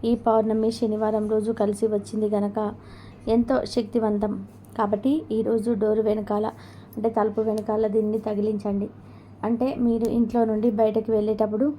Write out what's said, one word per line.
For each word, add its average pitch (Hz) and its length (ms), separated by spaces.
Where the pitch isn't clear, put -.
ఈ - 20
పౌర్ణమి 220 520
శనివారం 214 560
రోజు 214 180
కలిసి 208 320
వచ్చింది 214 420
గనక 202 220
ఎంతో 240 220
శక్తివంతం. 214 600
కాబట్టి 214 340
ఈరోజు 226 340
డోరు 214 260
వెనకాల, 208 380
అంటే 226 240
తలుపు 214 320
వెనకాల 214 460
దీన్ని 214 320
తగిలించండి. 208 600
అంటే 233 200
మీరు 226 200
ఇంట్లో 233 320
నుండి 214 280
బయటకు 220 380
వెళ్ళేటప్పుడు 214 500